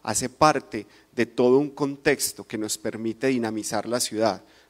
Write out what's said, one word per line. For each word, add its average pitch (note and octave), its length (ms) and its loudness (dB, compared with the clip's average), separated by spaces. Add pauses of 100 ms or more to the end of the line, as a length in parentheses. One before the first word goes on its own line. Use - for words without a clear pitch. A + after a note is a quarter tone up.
hace A2+ 280 -4
parte C3 580 0 (260)
de A#2+ 120 2
todo B2 340 4
un D3 120 -2
contexto C#3 760 -2
que - 120 -8
nos G#2+ 200 -4
permite A2+ 500 -4
dinamizar A2+ 600 -2
la B2 100 0
ciudad, G#2+ 420 0 (280)